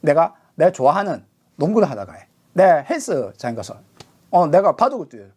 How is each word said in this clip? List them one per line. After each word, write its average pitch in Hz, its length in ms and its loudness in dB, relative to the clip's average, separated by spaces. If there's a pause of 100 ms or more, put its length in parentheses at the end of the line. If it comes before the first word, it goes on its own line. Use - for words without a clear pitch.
내가, 156 360 0 (180)
내가 170 160 2
좋아하는 180 540 -2 (320)
농구를 190 340 0
하다가 101 220 -12
해. - 160 -20 (240)
내 175 360 4
헬스장 131 680 -6
가서, - 240 -14 (500)
어, 175 160 2
내가 151 300 2
바둑을 240 320 -2
뛰어요. 104 180 -20 (100)